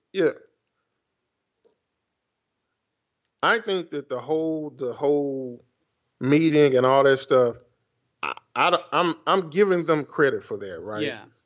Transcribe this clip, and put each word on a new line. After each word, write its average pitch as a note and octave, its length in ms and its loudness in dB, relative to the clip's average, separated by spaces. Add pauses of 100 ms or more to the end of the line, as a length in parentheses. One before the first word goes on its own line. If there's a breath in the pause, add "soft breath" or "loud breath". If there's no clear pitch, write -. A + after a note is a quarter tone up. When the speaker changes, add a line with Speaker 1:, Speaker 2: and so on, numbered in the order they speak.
(140)
Speaker 1:
yeah. E3+ 160 2 (3000)
I G3+ 180 2
think F#3+ 300 -4
that C#3+ 180 -8
the B2 120 -6
whole, D#3 500 -4
the B2+ 220 -8
whole C#3 720 -4 (560)
meeting D3 560 4
and B2+ 100 4
all C3+ 180 4
that C3+ 140 4
stuff, B2 380 2 (640)
I, C#2+ 120 -8 (200)
I D3 160 0
don't, E3+ 120 0 (100)
I'm, E3 220 0 (120)
I'm F3 220 0
giving F3+ 380 0
them D3+ 180 0
credit C3 400 -2
for G#2+ 140 -10
that, F#2 220 -12
right? G#2+ 220 -8
Speaker 2:
Yeah. A#2 200 -8 (240)